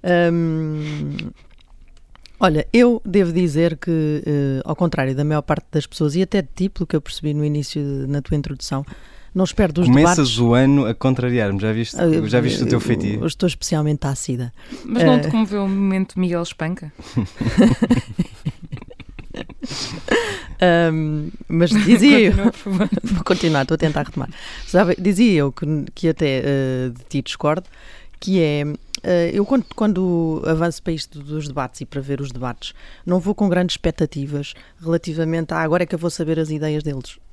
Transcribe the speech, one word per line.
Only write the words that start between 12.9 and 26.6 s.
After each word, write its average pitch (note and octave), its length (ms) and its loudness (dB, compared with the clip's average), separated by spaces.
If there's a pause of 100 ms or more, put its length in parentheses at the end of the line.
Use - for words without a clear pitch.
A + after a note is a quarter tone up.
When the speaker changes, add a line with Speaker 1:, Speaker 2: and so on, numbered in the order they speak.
Speaker 1:
eu D3+ 60 -2
estou F3+ 200 -2
especialmente D3+ 580 -2
ácida. B2+ 460 -4 (320)
Speaker 3:
Mas A3+ 200 0
não B3+ 100 8
Speaker 1:
Eh, B3 60 6
Speaker 3:
te - 120 -2
comoveu G#3 320 0
o G3 60 0
momento F#3+ 500 0
Miguel F3 240 0
Espanca? E3 540 -8
Speaker 1:
<laughs> - 40 -20 (3500)
Ahm, D#3+ 680 2 (180)
mas E3 240 2
dizia A3 480 6
eu G#3 120 6
Speaker 3:
Continua, G3 200 4
por - 80 -12
favor. G3 360 -2
Speaker 1:
<laughs> - 80 -4
Vou F#3 200 -2
continuar, D#3+ 400 2
estou D#3+ 120 0
a - 20 -4
tentar D#3 260 0
retomar. C3 260 -8 (380)
Sabe, F3+ 320 4
dizia G3 400 4
eu C#3 120 0
que, - 140 -8 (300)
que - 140 -2
até, C#3 360 0
eh, C3 440 0